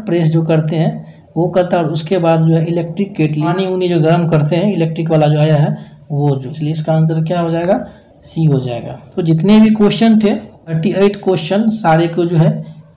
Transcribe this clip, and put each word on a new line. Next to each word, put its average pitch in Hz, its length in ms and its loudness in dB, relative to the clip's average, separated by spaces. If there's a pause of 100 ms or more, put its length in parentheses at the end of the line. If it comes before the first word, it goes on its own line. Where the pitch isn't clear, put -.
प्रेस 170 300 0
जो 165 140 2
करते 160 320 0
हैं - 460 -4 (140)
वो 170 120 0
करता 180 280 0
है, 170 80 0
और 147 80 -4
उसके 185 260 -4
बाद 165 220 2
जो 160 140 4
है 160 120 0
इलेक्ट्रिक 170 500 -4
केटली, 151 260 -2
पानी 180 260 -2
उनी 180 200 -2
जो 170 120 0
गर्म 160 280 2
करते 160 280 0
हैं 180 180 0
इलेक्ट्रिक 165 360 -2
वाला 156 180 2
जो 151 120 2
आया 156 160 4
है 175 200 0 (340)
वो 143 260 0
जो, 127 140 -10
इसलिए 151 220 -6
इसका 160 220 -2
आंसर 160 300 0
क्या 175 160 -2
हो 165 100 -2
जाएगा, 175 340 -2 (360)
सी - 240 -4
हो 139 160 4
जाएगा। 120 380 -8 (180)
तो 185 60 -2
जितने 165 380 4
भी 214 120 6
क्वेश्चन 214 460 2
थे, 214 160 2
थर्टी - 640 -4
एट 202 220 2
क्वेश्चन, 196 520 0
सारे 165 380 2
को 170 160 -2
जो 170 120 -2
है - 280 2 (320)